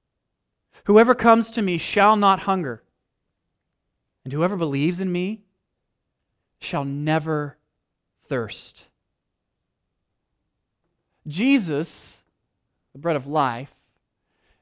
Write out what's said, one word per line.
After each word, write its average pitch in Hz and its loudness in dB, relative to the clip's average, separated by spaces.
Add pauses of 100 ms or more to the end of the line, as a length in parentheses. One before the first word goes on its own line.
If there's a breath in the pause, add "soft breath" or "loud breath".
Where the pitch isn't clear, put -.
(840 soft breath)
Whoever 226 6
comes 233 4
to 233 -4
me 180 0
shall 208 2
not 196 2
hunger, 165 -4 (1400)
and 131 -10
whoever 180 -2
believes 165 -2
in 190 -4
me 185 -4 (1200)
shall 143 -6
never 151 -4 (720)
thirst." - -8 (2500)
Jesus, 170 -2 (760)
the 139 -20
bread 160 -2
of 135 -6
life, 139 -2 (880)